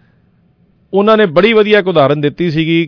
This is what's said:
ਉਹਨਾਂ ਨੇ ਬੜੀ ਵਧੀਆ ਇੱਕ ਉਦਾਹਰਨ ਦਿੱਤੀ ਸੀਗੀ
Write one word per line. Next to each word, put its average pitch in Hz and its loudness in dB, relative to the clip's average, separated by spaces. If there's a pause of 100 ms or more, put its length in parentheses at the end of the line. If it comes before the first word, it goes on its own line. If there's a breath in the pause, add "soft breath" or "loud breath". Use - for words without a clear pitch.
(920)
ਉਹਨਾਂ 208 2
ਨੇ 214 2
ਬੜੀ 180 0
ਵਧੀਆ 208 2
ਇੱਕ 180 -4
ਉਦਾਹਰਨ 151 0
ਦਿੱਤੀ 156 -4
ਸੀਗੀ 160 -2